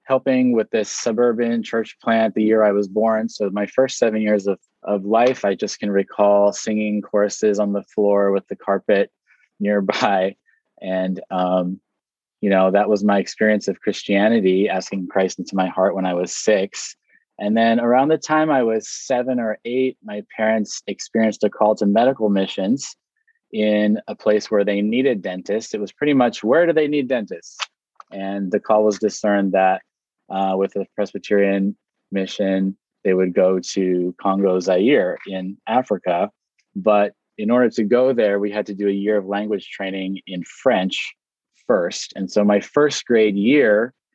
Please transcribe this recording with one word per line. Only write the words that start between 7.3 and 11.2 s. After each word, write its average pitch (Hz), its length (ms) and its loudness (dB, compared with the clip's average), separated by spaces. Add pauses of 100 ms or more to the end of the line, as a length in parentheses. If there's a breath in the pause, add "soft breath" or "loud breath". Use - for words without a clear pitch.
on 101 120 -2
the 101 120 -4
floor 101 480 0
with 98 160 -2
the 98 80 -10
carpet 98 560 0 (480 soft breath)
nearby. 98 760 0 (460)
And, 92 480 -4